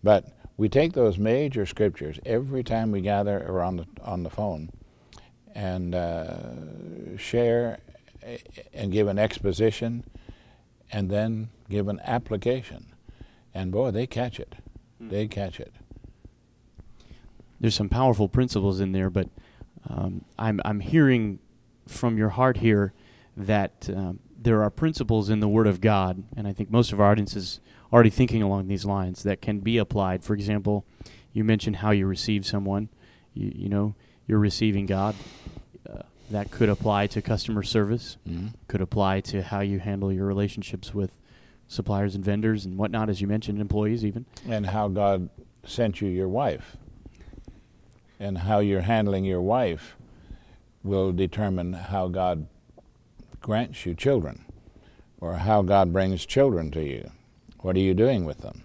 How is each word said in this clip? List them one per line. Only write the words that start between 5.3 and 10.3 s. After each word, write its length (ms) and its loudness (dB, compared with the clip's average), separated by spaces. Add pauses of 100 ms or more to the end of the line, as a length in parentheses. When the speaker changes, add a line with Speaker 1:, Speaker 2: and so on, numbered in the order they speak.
Speaker 1:
and, 400 -4
uh, 1200 -8
share, 640 0 (420)
eh, 160 -14 (360)
and 180 -4
give 160 2
an 100 -2
exposition 840 0 (880)